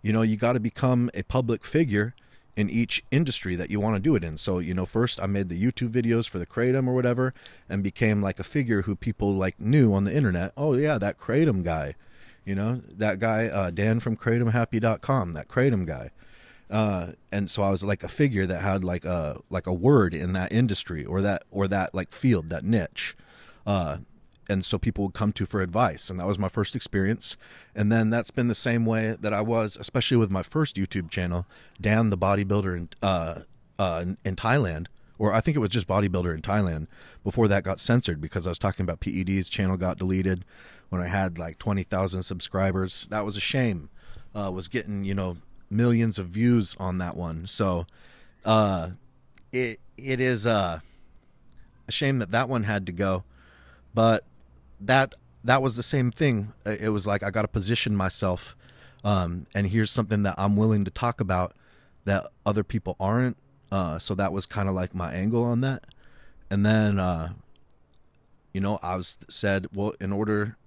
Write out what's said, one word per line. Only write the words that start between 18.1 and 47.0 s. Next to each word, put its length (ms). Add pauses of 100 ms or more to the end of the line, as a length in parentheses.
that 160
had, 220
like, 200
a, 460
like, 160
a 80
word 400
in 200
that 180
industry 520
or 180
that, 280
or 180
that, 280
like, 160
field, 380
that 140
niche. 540 (480)
Uh, 320 (500)
and 160
so 140
people 280
would 100
come 180
to 140
for 160
advice, 480
and 80
that 80
was 100
my 100
first 280
experience. 600 (380)
And 180
then 200
that's 180
been 180
the 60
same 320
way 340
that 140
I 80
was, 340
especially 420
with 120
my 140
first 320
YouTube 340
channel, 380 (340)
Dan 300
the 60
Bodybuilder 600
in, 120 (120)
uh, 380 (400)
uh, 240
in, 200
in 120
Thailand, 500 (320)
or 160
I 80
think 160
it 40
was 100
just 160
Bodybuilder 480
in 80
Thailand 420 (380)
before 240
that 160
got 160
censored 420
because 240
I 40
was 100
talking 240
about 160
P 100
E 140
Ds, 260
channel 280
got 200
deleted 480 (440)
when 120
I 60
had, 320
like, 180
twenty 240
thousand 400
subscribers. 880
That 160
was 100
a 60
shame. 480 (460)
Uh, 180
was 140
getting, 380
you 100
know, 220 (340)
millions 480
of 80
views 520
on 200
that 180